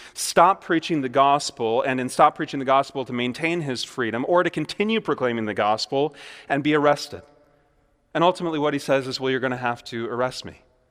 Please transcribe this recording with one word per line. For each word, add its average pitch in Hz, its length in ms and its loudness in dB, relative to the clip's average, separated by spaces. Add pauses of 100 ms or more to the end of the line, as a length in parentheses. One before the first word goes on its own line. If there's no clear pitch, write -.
(120)
stop 190 500 4
preaching 165 380 0
the 131 80 -4
gospel, 131 720 2
and 131 180 0
in 127 120 -4
stop 151 260 4
preaching 151 220 -6
the 135 80 -4
gospel 135 400 2
to 131 80 -10
maintain 147 480 -2
his 131 220 -4
freedom, 120 440 -4
or 175 140 4
to 170 80 0
continue 208 500 -2
proclaiming 123 460 -2
the 107 80 -4
gospel 110 600 0 (320)
and 143 160 -2
be 147 120 2
arrested. 147 480 0 (920)
And 156 100 0
ultimately 175 360 0
what 147 160 0
he 143 40 -2
says 139 280 0
is, 131 120 -8
"Well, 131 120 -2
you're 131 100 0
gonna 127 160 -2
have 120 280 -4
to 117 260 -8
arrest 123 340 -4
me." 82 160 -16 (300)